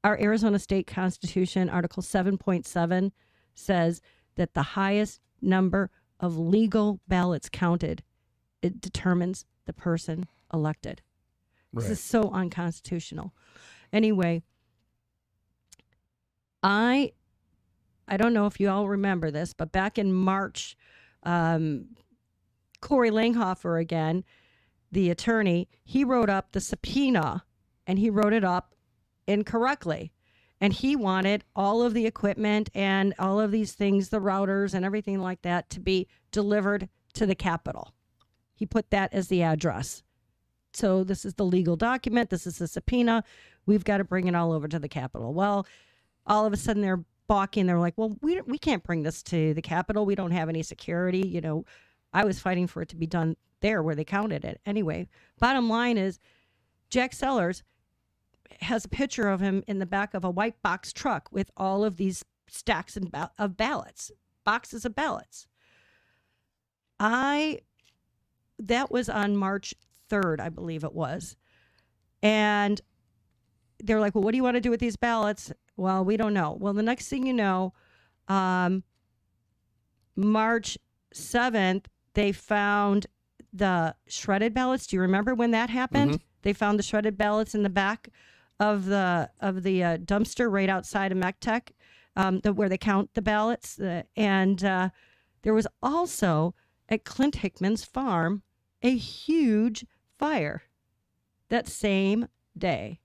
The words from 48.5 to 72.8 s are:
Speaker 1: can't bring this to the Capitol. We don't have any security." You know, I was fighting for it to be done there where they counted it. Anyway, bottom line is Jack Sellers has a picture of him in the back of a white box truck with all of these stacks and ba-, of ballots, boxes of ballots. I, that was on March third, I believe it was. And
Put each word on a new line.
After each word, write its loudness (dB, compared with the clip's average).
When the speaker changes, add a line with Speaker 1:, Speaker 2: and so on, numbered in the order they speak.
Speaker 1:
can't 0
bring -2
this -6
to 0
the -6
Capitol. -2
We 0
don't -4
have 0
any -4
security." -2
You -4
know, -4
I 2
was 0
fighting -2
for -8
it -10
to -18
be -4
done -2
there 0
where -2
they -4
counted -4
it. -12
Anyway, -4
bottom 2
line 0
is -2
Jack -2
Sellers -2
has -2
a -18
picture -2
of 0
him 0
in -4
the -2
back -4
of -4
a -2
white -4
box -4
truck -4
with -4
all 0
of -2
these -4
stacks -4
and -6
ba-, -6
of -4
ballots, -6
boxes -2
of -4
ballots. -6
I, 0
that -2
was -2
on 0
March -4
third, 0
I -6
believe -8
it -8
was. -8
And 2